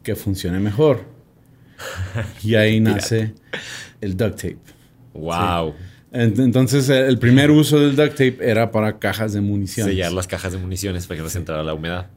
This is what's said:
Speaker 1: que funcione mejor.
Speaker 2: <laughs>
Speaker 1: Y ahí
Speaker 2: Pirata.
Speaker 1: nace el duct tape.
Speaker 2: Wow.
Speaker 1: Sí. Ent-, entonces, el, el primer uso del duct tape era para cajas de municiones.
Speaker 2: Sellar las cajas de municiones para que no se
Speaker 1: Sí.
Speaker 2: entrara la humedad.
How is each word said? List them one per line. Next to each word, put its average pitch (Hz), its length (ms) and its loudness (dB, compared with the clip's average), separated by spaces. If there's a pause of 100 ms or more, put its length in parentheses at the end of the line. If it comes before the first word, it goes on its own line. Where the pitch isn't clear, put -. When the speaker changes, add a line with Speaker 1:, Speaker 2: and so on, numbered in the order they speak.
Speaker 1:
que 110 140 -4
funcione 95 440 -4
mejor. 113 440 2
Speaker 2:
<laughs> - 1400 -14
Speaker 1:
Y 107 120 2
ahí 110 260 4
Speaker 2:
Pirata. 110 160 4
Speaker 1:
nace 110 380 -2 (680)
el 95 160 -6
duct 101 200 -2
tape. - 220 -10 (560)
Speaker 2:
Wow. 85 580 -2
Speaker 1:
Sí. - 460 -14
Ent-, 113 220 2
entonces, 127 480 2
el, 131 180 4
el 127 120 2
primer 131 320 6
uso 151 300 6
del 143 160 4
duct 147 160 4
tape 127 280 2
era 113 300 2
para 107 280 0
cajas 104 340 -2
de 104 80 -2
municiones. 101 540 -2
Speaker 2:
Sellar 90 180 -2
las 90 140 -4
cajas 90 260 -6
de 95 60 -6
municiones 92 480 -6
para 82 120 -8
que 78 40 -8
no 80 60 -8
se 80 60 -8
Speaker 1:
Sí. 95 40 -4
Speaker 2:
entrara 78 240 -6
la 78 120 -4
humedad. 85 320 -6 (100)